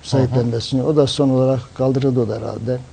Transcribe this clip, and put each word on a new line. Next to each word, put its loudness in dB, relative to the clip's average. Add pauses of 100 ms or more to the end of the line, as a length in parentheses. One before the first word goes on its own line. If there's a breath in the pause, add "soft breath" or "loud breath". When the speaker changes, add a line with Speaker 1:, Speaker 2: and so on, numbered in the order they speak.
Speaker 1:
sahiplenmesini. 0
Speaker 2:
Hı -2
hı. 0
Speaker 1:
O 2
da 6
son 0
olarak 2 (140)
kaldırıldı 0
o 0
da -4
herhalde. -6 (140)